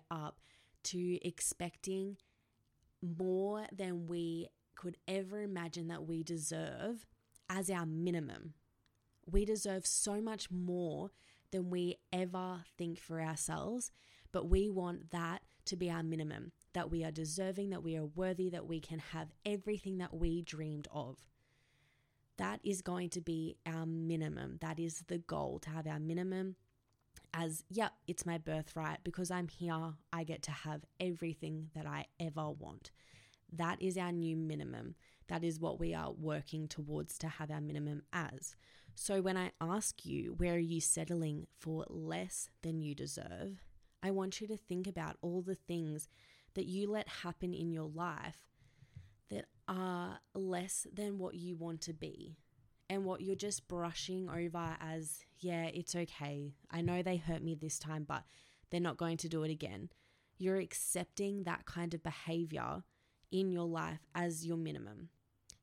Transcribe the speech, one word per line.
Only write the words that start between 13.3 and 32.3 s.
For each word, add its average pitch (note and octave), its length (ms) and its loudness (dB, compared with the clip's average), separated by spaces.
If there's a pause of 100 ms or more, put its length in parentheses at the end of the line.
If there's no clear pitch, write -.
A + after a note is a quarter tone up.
but - 160 2
we F#3+ 200 2
want F3 420 -2
that E3+ 320 -2 (220)
to F#3 120 -2
be F3 140 0
our E3 120 0
minimum, D#3+ 500 -2 (220)
that E3+ 160 0
we E3 120 2
are D#3+ 80 -2
deserving, F#3 600 -2
that F3+ 120 -2
we D#3+ 140 0
are D#3 80 0
worthy, F#3 460 2
that E3 160 -2
we E3 120 0
can D#3+ 220 -6
have D#3+ 320 -6 (120)
everything G3+ 540 0
that F3+ 160 -2
we E3+ 280 2
dreamed D3+ 500 -6
of. C3+ 340 -6 (1080)
That G3+ 260 -2
is F#3+ 200 0
going F3+ 280 0
to F3+ 120 -4
be D#3+ 420 -2
our D#3+ 220 -2
minimum. D#3+ 760 0
That D#3+ 180 -2
is E3 300 -2
the F3 100 0
goal, D3 420 -2
to D#3 100 -6
have D#3+ 160 -2
our D#3 120 0
minimum F#3 580 0 (760)
as, E3 380 0
"Yep, G3+ 240 2 (120)
it's - 200 -2
my E3+ 120 2
birthright. D#3 640 -2
Because F3+ 280 -2
I'm F3+ 180 0
here, D#3+ 460 -2 (180)
I E3 100 0
get D3+ 200 -4
to - 80 -2
have D3+ 340 -4 (160)
everything D#3+ 760 -2
that D3+ 120 -6
I D3 200 -4 (140)
ever D#3 300 0